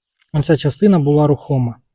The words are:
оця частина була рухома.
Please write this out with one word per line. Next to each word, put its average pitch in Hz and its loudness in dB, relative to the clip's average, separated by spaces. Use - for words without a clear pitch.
оця 151 0
частина 180 0
була 147 2
рухома. 131 -4